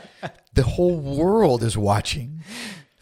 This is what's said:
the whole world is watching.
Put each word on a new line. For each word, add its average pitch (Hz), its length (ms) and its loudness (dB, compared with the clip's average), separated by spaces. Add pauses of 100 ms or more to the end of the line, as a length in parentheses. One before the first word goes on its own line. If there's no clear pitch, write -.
(560)
the 135 80 4
whole 180 340 2
world 147 640 2
is 110 160 0
watching. 120 640 -2 (600)